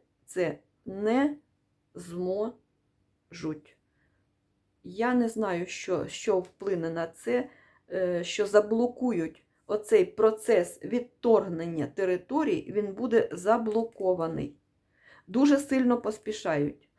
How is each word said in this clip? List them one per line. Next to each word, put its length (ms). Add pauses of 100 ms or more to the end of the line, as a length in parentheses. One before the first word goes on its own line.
(260)
це 320 (280)
не 500 (600)
зможуть. 1800 (1040)
Я 300
не 160
знаю, 360
що, 420
що 320
вплине 500
на 180
це, 420 (420)
е, 320
що 220
заблокують 1000 (220)
оцей 380
процес 800
відторгнення 1040
територій, 880
він 180
буде 380
заблокований. 1200 (720)
Дуже 300
сильно 440
поспішають. 840 (120)